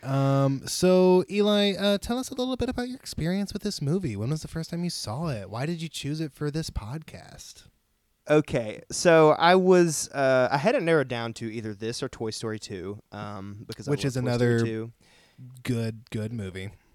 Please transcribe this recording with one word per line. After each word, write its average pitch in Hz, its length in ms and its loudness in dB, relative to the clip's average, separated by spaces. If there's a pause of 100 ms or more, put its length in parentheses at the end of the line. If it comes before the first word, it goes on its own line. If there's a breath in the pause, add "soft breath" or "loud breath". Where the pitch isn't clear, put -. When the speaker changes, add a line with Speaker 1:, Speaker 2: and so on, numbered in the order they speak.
Speaker 1:
Um, 139 640 2
so, 185 640 4
Eli, 202 440 2
uh, 202 240 0
tell 240 200 -4
us 254 120 -6
a - 40 -12
little 254 220 -2
bit 240 120 -4
about 247 200 -6
your 254 80 -10
experience 190 560 -4
with 208 100 -8
this 208 180 -4
movie. 147 360 -2
When 107 140 -4
was 156 120 -4
the - 60 -12
first 165 220 -8
time 170 120 -6
you 175 80 -2
saw 156 380 -6
it? 104 200 -6
Why 113 180 -6
did 165 140 -4
you 160 80 -8
choose 147 320 -6
it 156 120 -6
for 147 180 -6
this 151 180 -4
podcast? - 960 -14 (680)
Speaker 2:
Okay, 139 600 0
so 160 480 6
I 175 160 6
was, 180 560 4
uh, 131 400 4
I 135 60 2
had 180 180 2
it - 80 0
narrowed 160 240 2
down 117 280 -6
to 117 180 -8
either 110 220 -8
this 110 280 -6
or 135 60 -4
Toy 113 220 -8
Story 110 280 -6
two, 98 400 -10 (140)
um, 101 560 -12
because 107 180 -14
I 139 60 -2
Speaker 1:
Which 143 80 -2
Speaker 2:
love 143 80 -2
Speaker 1:
is 120 60 -6
Speaker 2:
Toy 127 60 -6
Story 123 80 -2
Speaker 1:
another 120 360 2
Speaker 2:
two. 113 280 -4 (680 soft breath)
Speaker 1:
good, 113 480 -6
good 110 220 -6
movie. 95 380 -8 (240)